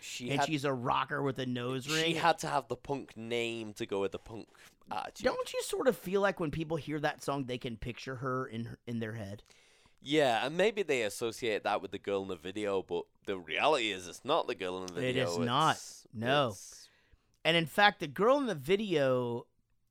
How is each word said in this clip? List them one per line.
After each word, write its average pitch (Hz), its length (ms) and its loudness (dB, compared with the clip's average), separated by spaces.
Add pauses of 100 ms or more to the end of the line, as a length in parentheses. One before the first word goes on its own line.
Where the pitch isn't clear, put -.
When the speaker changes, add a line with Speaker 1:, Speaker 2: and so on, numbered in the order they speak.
Speaker 1:
She - 300 -8
Speaker 2:
and 139 100 2
Speaker 1:
had, 143 80 2
Speaker 2:
she's 147 160 0
a 143 80 2
rocker 135 500 -2
with 135 160 -2
a 135 80 -2
nose 123 380 -2
Speaker 1:
she 147 100 -6
Speaker 2:
ring. 160 220 2
Speaker 1:
had 160 240 4
to 160 80 -4
have 143 200 0
the 123 80 -4
punk 139 400 -6
name 113 580 -4
to 117 120 -6
go 101 140 0
with 98 120 0
the - 60 -6
punk - 300 -14 (420)
attitude. - 360 -4
Speaker 2:
Don't 494 260 -2
you 508 100 -4
sort 381 240 -4
of 226 100 4
feel 190 260 -2
like 190 180 2
when 160 100 -2
people 160 260 -4
hear 147 240 -4
that 147 220 -2
song, 139 220 -2
they 123 140 -6
can 117 180 -8
picture 127 400 -10
her 127 300 -4
in 113 180 -8
her, 117 220 -12
in 117 120 -4
their 110 140 -4
head? 104 300 -10 (600)
Speaker 1:
Yeah, 131 440 4
and 156 100 -2
maybe 202 260 4
they 139 200 2
associate 107 600 0
that 101 180 2
with 95 80 -8
the 98 80 -6
girl 98 240 0
in 98 60 -6
the 92 80 -6
video, 95 460 0
but 87 220 -2 (220)
the 98 120 -2
reality 107 540 2
is 92 160 -6
it's 87 160 -14
not 147 240 2
the 123 60 0
girl 92 260 -4
in 92 60 -6
the 90 160 -10
Speaker 2:
It 127 120 0
Speaker 1:
video. 127 160 0
Speaker 2:
is 85 80 -2
not. 131 380 2
Speaker 1:
It's, - 380 -16
Speaker 2:
No. 127 340 2
Speaker 1:
it's - 400 -14 (560)
Speaker 2:
And 160 100 4
in 165 120 4
fact, 202 340 4
the 170 80 -4
girl 214 300 4
in 277 80 0
the 208 80 0
video, 135 920 2 (440)